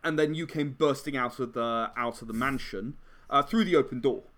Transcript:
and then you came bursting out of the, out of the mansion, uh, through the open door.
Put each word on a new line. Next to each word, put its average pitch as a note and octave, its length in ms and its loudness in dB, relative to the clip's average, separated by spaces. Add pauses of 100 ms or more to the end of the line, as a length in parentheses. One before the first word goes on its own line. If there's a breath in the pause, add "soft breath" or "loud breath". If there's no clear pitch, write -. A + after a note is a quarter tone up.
and D#3 140 0
then D#3 160 4
you E3 120 -6
came D3 260 -4
bursting C#3 440 0
out B2 240 -2
of A#2+ 140 -4
the, A#2 420 -2
out A#2+ 260 -4
of A2+ 60 -12
the A2 60 -8
mansion, B2+ 600 -4 (360 soft breath)
uh, C#3 120 4
through A3+ 220 2
the F3 120 2
open C3 240 2
door. B2 240 0 (140)